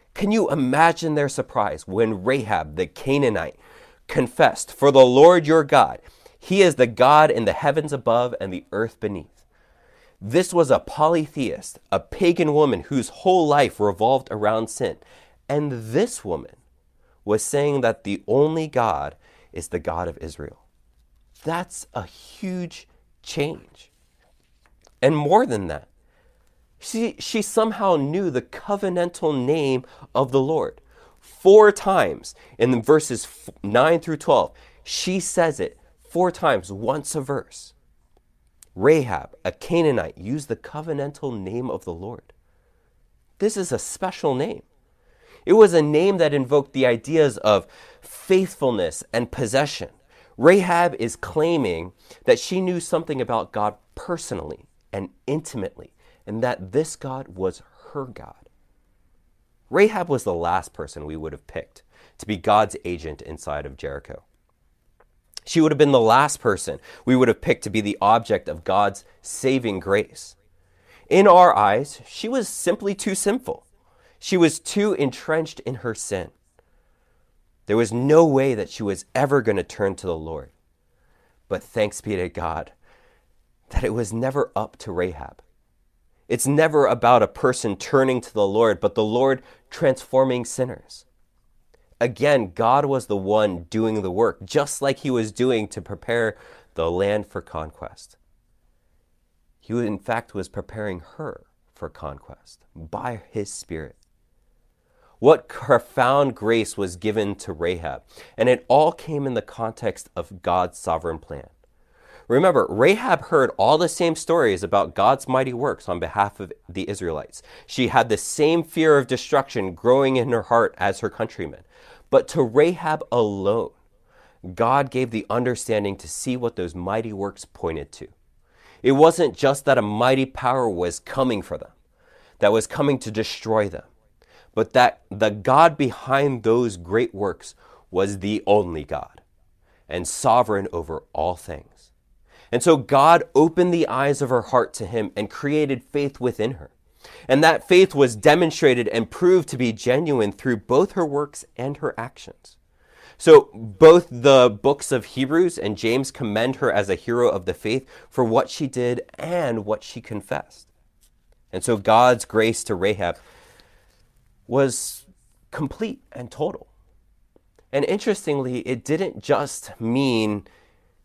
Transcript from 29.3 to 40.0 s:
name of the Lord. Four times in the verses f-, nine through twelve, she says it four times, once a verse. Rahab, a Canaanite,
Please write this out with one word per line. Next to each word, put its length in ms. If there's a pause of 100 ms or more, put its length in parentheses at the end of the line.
name 400 (280)
of 180
the 100
Lord. 400 (380)
Four 520
times 640 (220)
in 140
the 100
verses 440
f-, 240 (140)
nine 380
through 160
twelve, 340 (320)
she 360
says 420
it 160 (320)
four 220
times, 400
once 440
a 60
verse. 520 (1000)
Rahab, 680
a 80
Canaanite, 640